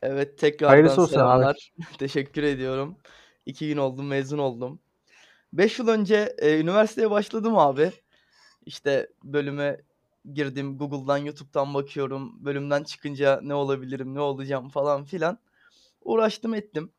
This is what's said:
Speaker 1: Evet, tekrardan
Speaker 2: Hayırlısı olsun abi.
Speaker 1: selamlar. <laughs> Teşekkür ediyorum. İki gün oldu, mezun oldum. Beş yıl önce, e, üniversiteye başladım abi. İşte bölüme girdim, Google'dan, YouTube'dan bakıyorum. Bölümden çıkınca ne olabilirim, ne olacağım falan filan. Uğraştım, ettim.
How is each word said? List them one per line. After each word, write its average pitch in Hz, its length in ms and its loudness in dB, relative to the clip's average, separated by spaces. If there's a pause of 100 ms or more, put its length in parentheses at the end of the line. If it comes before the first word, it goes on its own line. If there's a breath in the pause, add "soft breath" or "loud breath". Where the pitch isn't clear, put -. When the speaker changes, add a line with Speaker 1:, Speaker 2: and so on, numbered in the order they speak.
Speaker 1:
Evet, 139 320 -4
tekrardan 147 360 4
Speaker 2:
Hayırlısı 151 280 8
olsun 160 120 4
abi. 135 60 4
Speaker 1:
selamlar. 127 540 4 (100)
<laughs> - 140 -18
Teşekkür 139 460 -4
ediyorum. 135 540 -4 (480 soft breath)
İki 147 220 -10
gün 147 100 -4
oldu, 135 260 -2
mezun 139 340 -4
oldum. 131 420 -4 (720 soft breath)
Beş 202 260 2
yıl 233 80 0
önce, 208 500 2
e, 151 220 4
üniversiteye 214 520 2
başladım 214 460 0
abi. 147 340 4 (760 soft breath)
İşte 139 420 -2 (160)
bölüme 143 580 -4 (520)
girdim, 139 440 -6
Google'dan, 139 400 -4
YouTube'dan 143 560 -6
bakıyorum. 139 720 -6
Bölümden 143 380 -2
çıkınca 139 600 0
ne 143 100 -6
olabilirim, 135 640 -4
ne 139 40 -8
olacağım 135 500 -4
falan 143 340 -2
filan. 165 360 -4 (600 soft breath)
Uğraştım, 220 520 0
ettim. 190 460 -8